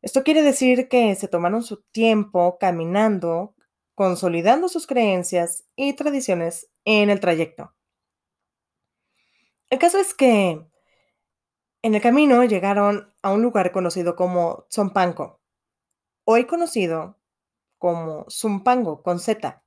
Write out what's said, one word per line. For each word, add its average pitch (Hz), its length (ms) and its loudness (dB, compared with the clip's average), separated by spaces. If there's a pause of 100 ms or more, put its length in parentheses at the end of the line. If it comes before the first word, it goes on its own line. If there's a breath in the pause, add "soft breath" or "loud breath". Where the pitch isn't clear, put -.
Esto 269 220 -2
quiere 311 180 4
decir 254 460 2
que 233 260 2
se 190 140 -8
tomaron 180 340 -2
su 214 200 -12 (100)
tiempo 208 680 0
caminando, 180 960 -2 (400)
consolidando 190 760 0
sus 349 180 -8
creencias 185 800 -2 (120)
y 277 160 -4
tradiciones 254 800 -4 (140)
en 208 260 2
el 196 100 0
trayecto. 165 540 -4 (1900)
El 262 100 -2
caso 349 200 2
es 381 160 -2
que 196 520 2 (1160)
en 220 120 0
el 208 60 2
camino 247 440 6
llegaron 202 680 0 (100)
a 196 100 0
un 208 100 2
lugar 208 300 0
conocido 175 440 -2
como 180 540 -2
Tzompanco, 180 680 -2 (840)
hoy 233 220 4
conocido 190 720 -4 (600)
como 165 520 -4
Zumpango, 208 720 -2
con 175 180 -4
Z 214 460 -6